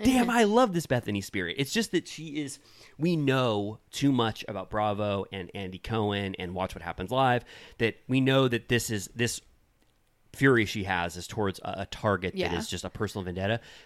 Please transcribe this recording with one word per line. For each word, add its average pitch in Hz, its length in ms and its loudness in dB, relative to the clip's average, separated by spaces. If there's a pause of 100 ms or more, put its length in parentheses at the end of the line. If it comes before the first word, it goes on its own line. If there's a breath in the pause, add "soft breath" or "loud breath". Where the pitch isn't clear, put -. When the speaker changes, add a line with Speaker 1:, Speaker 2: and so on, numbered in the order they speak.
Speaker 1:
damn, 240 280 4
Speaker 2:
<laughs> - 0 -
Speaker 1:
I 233 140 6
love 214 280 6
this 170 140 -2
Bethany 110 340 0
spirit." 90 380 -4
It's 135 140 -2
just 220 200 -2
that 175 160 0
she 151 320 -10
is, 139 180 -8 (400 loud breath)
we 170 180 2
know 123 640 2 (140)
too 139 180 2
much 117 380 2
about 98 220 -8
Bravo 104 640 0
and 92 220 -8
Andy 92 240 -10
Cohen 101 600 -2
and 92 140 -8
Watch 92 200 -4
What 82 80 -14
Happens 87 300 -8
Live 127 320 2 (340 loud breath)
that 113 180 0 (120)
we 131 120 2
know 135 280 4
that 117 200 -2
this 117 220 0
is, 104 240 -4
this 117 260 -2 (920)
fury 127 320 4
she 98 200 -4
has 87 320 -2
is 90 100 -10
towards 104 380 -4
a, 95 160 -8
a 92 60 -8
target 95 480 -2
that 98 40 -8
Speaker 2:
Yeah. 87 180 -2
Speaker 1:
is - 120 -6
just 90 160 -6
a 92 60 -8
personal 101 340 -6
vendetta. 92 340 -2 (280 loud breath)